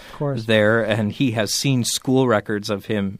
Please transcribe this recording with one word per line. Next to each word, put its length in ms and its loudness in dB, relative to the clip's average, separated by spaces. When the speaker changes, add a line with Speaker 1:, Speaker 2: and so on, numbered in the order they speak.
Speaker 1:
Of 60 -20
course. 280 -4
Speaker 2:
there, 360 4
and 300 0
he 200 0
has 220 -2
seen 300 0
school 420 0
records 440 0
of 160 -6
him 340 -4